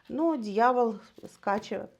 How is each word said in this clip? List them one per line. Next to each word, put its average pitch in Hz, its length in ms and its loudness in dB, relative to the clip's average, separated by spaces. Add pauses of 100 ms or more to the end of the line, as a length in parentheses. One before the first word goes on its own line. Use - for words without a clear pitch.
но 311 280 0
дьявол 226 580 2 (320)
скаче 202 600 -6 (120)